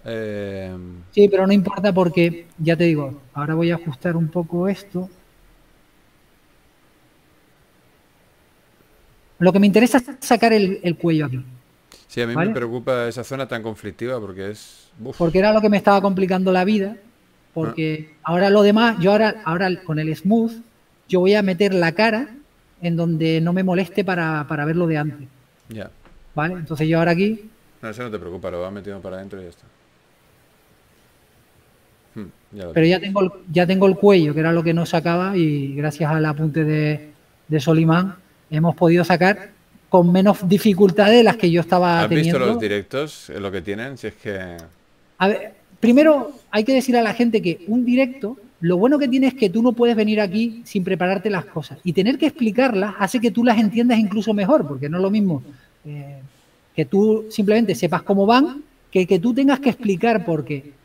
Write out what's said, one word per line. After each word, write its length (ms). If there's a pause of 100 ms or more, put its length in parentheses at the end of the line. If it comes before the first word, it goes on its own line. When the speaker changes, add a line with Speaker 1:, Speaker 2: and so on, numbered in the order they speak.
Speaker 1:
Eh, 720 (360)
Speaker 2:
Sí, 160
pero 180
no 60
importa 400
porque, 540 (120)
ya 180
te 80
digo, 360 (140)
ahora 200
voy 160
a 60
ajustar 400
un 120
poco 400
esto. 400 (4000)
Lo 140
que 60
me 80
interesa 320
es 60 (160)
sacar 320
el, 300
el 140
cuello 300
aquí. 180 (640)
Speaker 1:
Sí, 120
a 60
mí 80
Speaker 2:
¿Vale? 160
Speaker 1:
me 40
preocupa 540
esa 160
zona 240
tan 140
conflictiva 580
porque 300
es, 380 (140)
uf. 160
Speaker 2:
Porque 200
era 140
lo 80
que 80
me 80
estaba 240
complicando 520
la 120
vida, 320 (560)
porque 580 (120)
Speaker 1:
Ah. 100
Speaker 2:
ahora 180
lo 120
demás, 380
yo 120
ahora, 320
ahora 240 (160)
con 140
el 160
smooth, 380 (560)
yo 120
voy 140
a 80
meter 320
la 180
cara 360 (520)
en 160
donde 440
no 120
me 120
moleste 400
para, 440
para 160
verlo 220
de 120
antes. 300 (400)
Speaker 1:
Ya. 220 (440)
Speaker 2:
¿Vale? 200
Entonces 340
yo 100
ahora 140
aquí 360 (340)
Speaker 1:
No, 60
eso 140
no 80
te 80
preocupa, 320
lo 100
vas 120
metiendo 280
para 160
adentro 240
y 40
ya 60
está. 140 (2500)
Hmm, 120 (260)
ya 140
lo 60
Speaker 2:
Pero 140
ya 120
Speaker 1:
tienes. 160
Speaker 2:
tengo 80
el, 80 (220)
ya 140
tengo 200
el 100
cuello, 380
que 60
era 120
lo 100
que 120
no 120
sacaba, 500
y 380
gracias 360
al 140
apunte 400
de, 460 (380)
de 120
Solimán 560 (340)
hemos 260
podido 280
sacar 460 (380)
con 240
menos 360
dificultades 720
de 60
las 120
que 140
yo 100
estaba 420
Speaker 1:
¿Has 60
visto 160
Speaker 2:
teniendo. 220
Speaker 1:
los 140
directos, 680
eh, 100
lo 120
que 100
tienen? 340
Si 120
es 60
que 420 (600)
Speaker 2:
A 100
ver, 260 (260)
primero 520 (180)
hay 140
que 80
decir 240
a 60
la 120
gente 280
que 260
un 160
directo, 520 (240)
lo 160
bueno 220
que 100
tiene 200
es 60
que 160
tú 120
no 100
puedes 240
venir 240
aquí 440
sin 200
prepararte 460
las 160
cosas, 380
y 80
tener 260
que 80
explicarlas 720
hace 220
que 100
tú 140
las 140
entiendas 420
incluso 340
mejor, 320
porque 220
no 100
es 40
lo 80
mismo, 320 (420)
eh, 360 (560)
que 100
tú 440
simplemente 440
sepas 280
cómo 240
van, 360 (280)
que, 160
que 120
tú 160
tengas 260
que 100
explicar 540
por 200
qué. 280 (120)